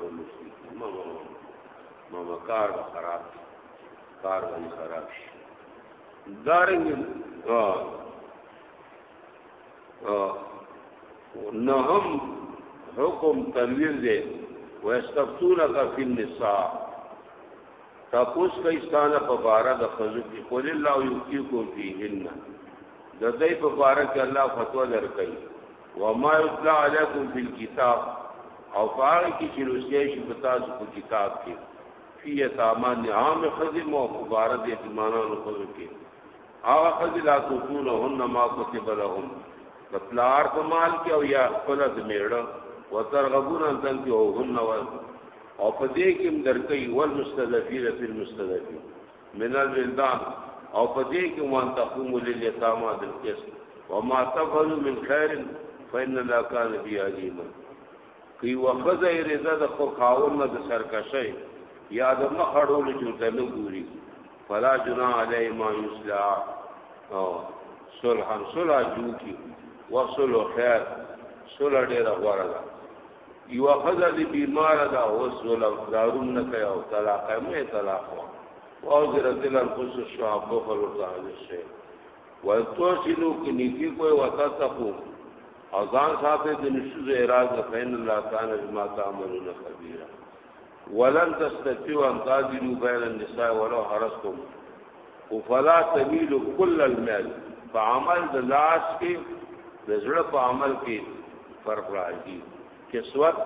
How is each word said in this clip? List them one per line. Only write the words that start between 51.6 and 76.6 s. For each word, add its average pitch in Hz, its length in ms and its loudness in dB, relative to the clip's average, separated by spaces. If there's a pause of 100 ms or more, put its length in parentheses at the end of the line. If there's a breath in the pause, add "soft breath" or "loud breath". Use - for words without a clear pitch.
تَقُومُوا 127 440 -2
لِلْيَتَامَى 113 800 0
بِالْقِسْطِ 101 460 -8 (440)
وَمَا 123 340 2
تَفْعَلُوا 156 540 2
مِنْ 139 180 -2 (120)
خَيْرٍ 147 380 2 (460)
فَإِنَّ 131 260 -2
اللَّهَ 120 240 2
كَانَ 117 300 0
بِهِ 101 320 -2
عَلِيمًا. 92 420 -6 (960)
که 117 60 -2
یوه 127 260 4
ښځه 165 340 2
یې 165 140 2 (100)
رضا 151 240 0
د 151 120 2
خپل 143 200 -2 (100)
خاوند 131 420 4
نه 139 60 2
د 123 120 -2 (120)
سرکشۍ 110 640 -4 (560)
یا 127 240 4
د 143 200 0
مخ 160 220 2
اړولو 143 440 4
چې 131 40 -4
ورته 113 260 -2
نه 120 120 0
ګوري، 101 420 -6 (640)
فَلَا 123 300 4
جُنَاحَ 123 380 2
عَلَيْهِمَا 113 540 0
أَن 107 140 -2
يُصْلِحَا، 101 600 0 (680)
آه، 92 320 -2 (580)
صُلْحًا، 110 360 2 (160)
صلح 156 280 4
جوړ 117 300 -2 (100)
کړي. 95 140 -10 (560)
وَصُلْحُ 120 640 2
خَيْرٌ، 117 260 4 (760)
صلح 139 240 4
ډېره 120 280 2
غوره 95 380 0
ده. 85 240 -8 (800)
یوه 131 240 6
ښځه 165 440 4
دې 156 80 2
بیماره 147 640 4
ده، 135 120 0
اوس 117 460 0
ولو 113 320 2 (140)
دارو 113 300 2
نه 123 220 0
کوي 117 200 -2